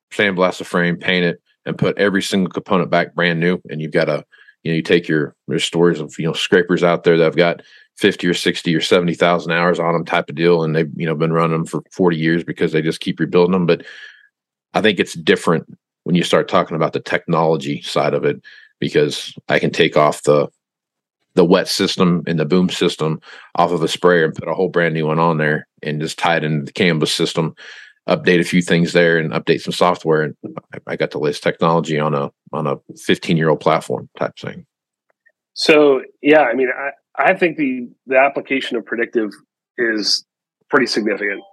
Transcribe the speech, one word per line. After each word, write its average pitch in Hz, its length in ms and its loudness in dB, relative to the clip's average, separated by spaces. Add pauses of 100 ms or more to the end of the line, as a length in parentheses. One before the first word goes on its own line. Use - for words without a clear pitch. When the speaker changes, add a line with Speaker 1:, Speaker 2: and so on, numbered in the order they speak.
(120)
Speaker 1:
sandblast 92 460 0
the 92 60 -12
frame, 87 320 0
paint 90 300 0
it, 82 160 -4 (240)
and 87 100 -6
put - 220 0
every 98 240 2
single 95 280 -2
component - 400 -2
back 87 240 0
brand 85 260 0
new. 87 280 0
And 76 140 -10
you've 76 100 -8
got 80 160 2
a, 73 160 -4 (380)
you 82 100 -4
know, 80 40 0
you 80 60 0
take 85 260 2
your, 76 260 -2 (140)
there's 71 160 -2
stories 85 360 2
of, 73 180 -12
you 80 60 -4
know, 80 80 -2
scrapers 87 520 0
out 85 200 2
there 85 120 6
that 82 80 4
have 78 120 0
got 85 260 0 (340)
fifty 92 300 0
or 87 80 2
sixty - 400 -2
or 78 60 0
seventy 87 340 2
thousand 85 380 0
hours 85 280 2
on 85 140 0
'em 82 100 -2
type 85 240 -2
of 73 60 -12
deal. 85 280 2
And 78 140 -2
they've, 80 200 0
you 82 100 -4
know, 80 80 -2
been 82 180 -2
running 82 220 0
'em 80 100 -4
for 78 180 -6 (100)
forty 87 240 2
years 82 280 0
because 82 280 -4
they 90 100 0
just 80 180 -4
keep - 180 -6
rebuilding 87 360 2
'em. 90 120 0
But 82 180 0 (880)
I 92 80 0
think 101 180 2
it's - 140 -2
different 85 520 0 (380)
when 87 100 0
you 85 80 2
start 80 240 2
talking 87 300 0
about 78 160 -2
the - 80 -6
technology 80 800 -2
side 73 320 -2
of 71 100 -4
it, 71 160 -2 (400)
because 73 540 -2 (140)
I 71 100 2
can 82 120 0
take 80 260 0
off 76 280 2
the, 73 240 2 (840)
the 90 100 6
wet 87 240 4
system 87 580 0
and 85 120 -2
the 78 60 -2
boom 90 240 2
system 80 520 -2 (340)
off 87 180 2
of 82 100 0
a 80 60 0
sprayer 87 380 4
and - 80 -6
put - 140 -10
a 80 60 -4
whole 90 140 0
brand 82 260 0
new 78 120 -2
one 78 120 0
on 82 200 2
there 76 280 -2 (160)
and 76 180 -6
just 78 180 -8
tie 85 180 0
it 78 80 -2
into 76 220 -4
the - 60 -16
Canvas 82 400 0
system, 82 420 -2 (540)
update 87 320 2
a 85 40 0
few 87 180 0
things 85 300 0
there 85 260 4
and 80 140 -4
update - 300 -2
some 90 100 -8
software. 82 500 0
And 73 140 -6 (380)
I, - 40 -14 (140)
I 82 40 -4
got 76 140 -4
the - 80 -8
latest 73 240 -2
technology 80 560 0
on 76 160 0
a, 71 160 -2 (220)
on 76 140 -6
a 69 100 -2 (220)
fifteen-year-old 80 600 0
platform - 480 -2 (100)
type - 200 -6
thing. - 280 -14 (880)
Speaker 2:
So, 147 480 4 (200)
yeah, 151 200 6
I 120 120 2
mean, 127 140 0
I, 139 220 -6 (280)
I 156 160 2
think 175 220 0
the, 127 320 -4 (180)
the 131 120 2
application 135 580 0
of 110 80 -6
predictive 113 460 -4 (480)
is 110 460 -2 (440)
pretty 127 180 2
significant. 101 540 -4 (120)